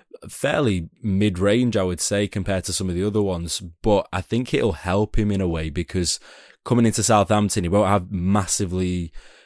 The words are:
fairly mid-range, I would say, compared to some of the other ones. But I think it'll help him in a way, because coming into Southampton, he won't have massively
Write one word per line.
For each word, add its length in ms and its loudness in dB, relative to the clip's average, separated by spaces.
fairly 600 0
mid-range, 720 2
I 60 2
would 180 -2
say, 280 -2
compared 360 -2
to 80 -6
some 160 -4
of 60 -2
the 100 0
other 180 0
ones. 380 -4
But 300 4
I 80 -2
think 340 -4
it'll 180 2
help 460 0
him 140 2
in 80 0
a 80 0
way, 220 -4
because 500 -4
coming 220 4
into 160 0
Southampton, 640 2
he 40 0
won't 200 4
have 240 0
massively 1000 -2